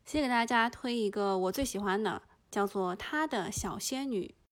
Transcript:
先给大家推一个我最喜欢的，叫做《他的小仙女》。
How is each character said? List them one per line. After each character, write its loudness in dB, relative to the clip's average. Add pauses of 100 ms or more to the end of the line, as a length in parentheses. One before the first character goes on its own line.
先 0
给 2
大 4
家 4
推 -4
一 2
个 2
我 2
最 0
喜 -4
欢 2
的， -2 (300)
叫 2
做 0
《他 -2
的 -2
小 -6
仙 -4
女》。 -2 (260)